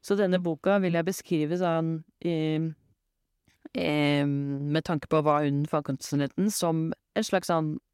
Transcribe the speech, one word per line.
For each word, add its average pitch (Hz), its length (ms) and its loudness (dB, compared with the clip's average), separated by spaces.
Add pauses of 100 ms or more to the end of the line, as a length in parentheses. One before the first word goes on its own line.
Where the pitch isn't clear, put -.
Så 202 140 0
denne 185 260 2
boka 180 380 0
vil 180 140 0
jeg 170 100 0
beskrive 170 540 -2
sånn, 165 440 0 (220)
ehm, 160 500 0 (1000)
ehm, 143 960 0
med 160 120 0
tanke 160 240 -2
på 156 140 2
hva 147 220 4
hun 143 220 2
fagkonsulenten, 143 880 -2
som 165 380 0 (260)
en 220 100 0
slags 185 240 -2
sånn 160 260 0 (180)